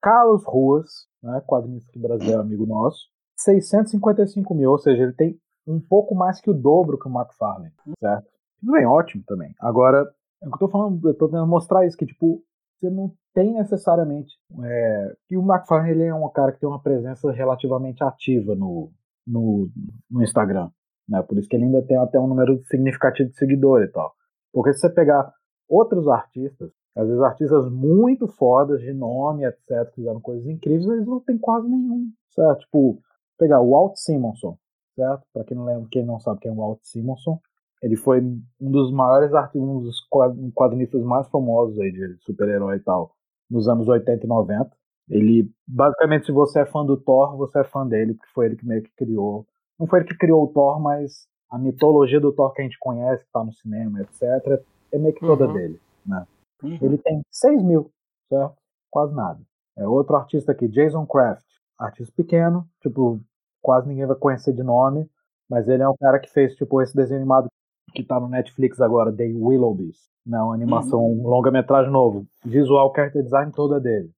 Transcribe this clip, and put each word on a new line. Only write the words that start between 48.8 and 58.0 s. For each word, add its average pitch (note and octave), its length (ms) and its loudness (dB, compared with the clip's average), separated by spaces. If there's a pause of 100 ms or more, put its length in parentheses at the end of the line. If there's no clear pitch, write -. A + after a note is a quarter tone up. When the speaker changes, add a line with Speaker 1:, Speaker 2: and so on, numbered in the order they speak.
Speaker 1:
que - 140 -20
criou, G#2+ 500 -6 (320)
não E3 80 -6
foi F3+ 140 4
ele F3 80 -6
que E3+ 100 -10
criou E3 240 4
o D3 60 0
Thor, D3 340 0
mas C#3+ 460 -6 (220)
a B2 80 -10
mitologia C#3 600 4
do C#3+ 120 2
Thor C#3 200 0
que C#3+ 100 -8
a - 20 -6
gente B2 140 -12
conhece, B2 460 -4
que - 80 -20
tá A2+ 100 -4
no A2 100 -10
cinema, G#2+ 480 -8
et G2 120 -12
cetera, C3 500 -2 (300)
é C#3+ 60 -2
meio D3+ 160 0
que - 60 -16
toda C#3+ 260 2
Speaker 2:
Uhum. G#2+ 60 -2
Speaker 1:
dele, E2+ 280 -8 (260)
né? F#2 200 -8 (360)
Speaker 3:
Uhum. D#3+ 180 -10
Speaker 1:
Ele C3+ 180 0
tem D3+ 320 -4
seis C#4 320 2
mil, E3 280 2 (380)